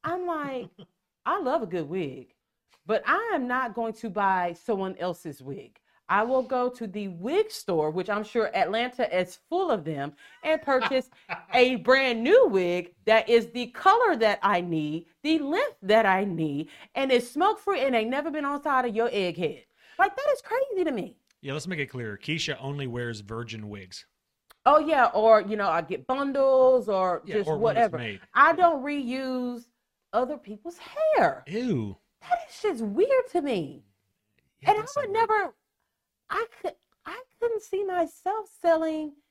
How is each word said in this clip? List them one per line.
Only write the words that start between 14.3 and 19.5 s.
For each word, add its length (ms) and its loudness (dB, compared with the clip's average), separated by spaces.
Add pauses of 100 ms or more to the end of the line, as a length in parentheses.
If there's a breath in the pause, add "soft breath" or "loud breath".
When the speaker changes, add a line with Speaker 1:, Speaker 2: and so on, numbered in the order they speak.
Speaker 1:
I 180 4
need, 460 -4 (160 soft breath)
the 160 2
length 440 -2
that 240 4
I 180 2
need, 440 -4 (280 loud breath)
and 160 0
it's 180 2
smoke-free 520 0
and 120 0
ain't 160 0
never 180 -4
been 160 -6
on 160 -4
side 260 0
of 100 -4
your 140 0
egghead. 560 -4 (340 soft breath)